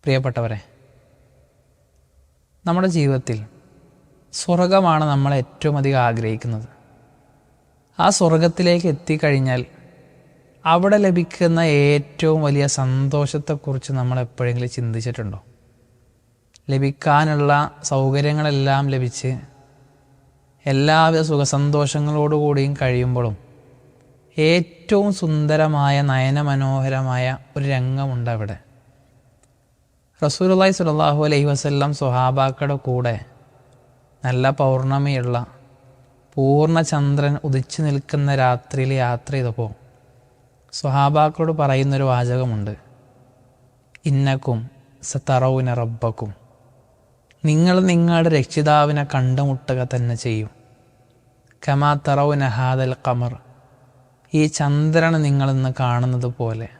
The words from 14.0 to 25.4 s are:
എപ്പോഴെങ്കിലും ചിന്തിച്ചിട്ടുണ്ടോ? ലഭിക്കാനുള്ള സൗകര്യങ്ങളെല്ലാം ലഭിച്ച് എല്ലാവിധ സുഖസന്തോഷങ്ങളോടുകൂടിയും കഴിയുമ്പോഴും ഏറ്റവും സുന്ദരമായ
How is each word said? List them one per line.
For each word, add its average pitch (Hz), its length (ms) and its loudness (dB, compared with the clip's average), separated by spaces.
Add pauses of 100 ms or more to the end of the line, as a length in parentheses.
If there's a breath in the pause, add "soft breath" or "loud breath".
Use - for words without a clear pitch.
എപ്പോഴെങ്കിലും 123 500 -4
ചിന്തിച്ചിട്ടുണ്ടോ? 113 720 -6 (1300)
ലഭിക്കാനുള്ള 143 1000 0 (120)
സൗകര്യങ്ങളെല്ലാം 139 1040 0
ലഭിച്ച് 127 500 -4 (1300)
എല്ലാവിധ 156 560 4
സുഖസന്തോഷങ്ങളോടുകൂടിയും 147 1600 0
കഴിയുമ്പോഴും 123 560 0 (1000)
ഏറ്റവും 180 760 0
സുന്ദരമായ 151 880 2